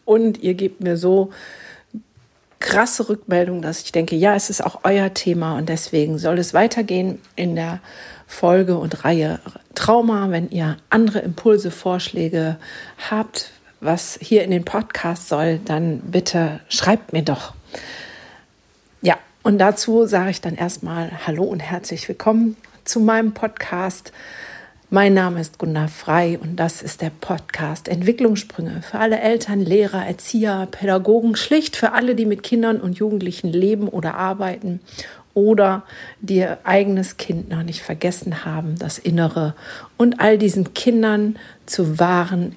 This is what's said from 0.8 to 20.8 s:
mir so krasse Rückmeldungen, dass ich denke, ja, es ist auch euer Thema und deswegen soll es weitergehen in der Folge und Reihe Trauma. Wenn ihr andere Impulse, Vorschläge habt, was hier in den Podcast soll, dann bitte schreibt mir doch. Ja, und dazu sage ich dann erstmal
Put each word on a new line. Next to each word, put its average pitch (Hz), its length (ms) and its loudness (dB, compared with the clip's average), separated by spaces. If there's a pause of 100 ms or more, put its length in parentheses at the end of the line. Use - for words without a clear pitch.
mir 175 120 0
so 190 360 2 (1300)
krasse 220 480 0
Rückmeldungen, 180 520 0
dass 160 220 -8
ich - 80 -14
denke, 165 240 0
ja, 190 220 4
es - 140 -2
ist 196 140 -4
auch - 200 -8
euer 196 300 2
Thema 165 420 -2
und 160 120 -4
deswegen 160 480 0
soll 165 220 0
es 175 160 -2
weitergehen 190 680 0 (140)
in 175 220 -4
der 170 240 -6 (480)
Folge 180 480 2
und 160 280 -4
Reihe 156 360 0 (340)
Trauma. 220 560 2
Wenn 175 200 -2
ihr 156 260 -2 (140)
andere 214 280 4
Impulse, 190 540 2
Vorschläge 165 840 -2 (540)
habt, 220 400 -4 (300)
was - 420 -2
hier 208 220 4
in 190 80 0
den 175 120 0
Podcast 180 640 -6
soll, 160 360 0
dann 160 340 -2
bitte 165 720 -2
schreibt - 440 0
mir 160 100 0
doch. 147 300 -4 (1500)
Ja, 175 160 2 (280)
und 208 120 4
dazu 214 480 4
sage 190 240 2
ich 180 100 -6
dann 165 160 -6
erstmal 165 680 -6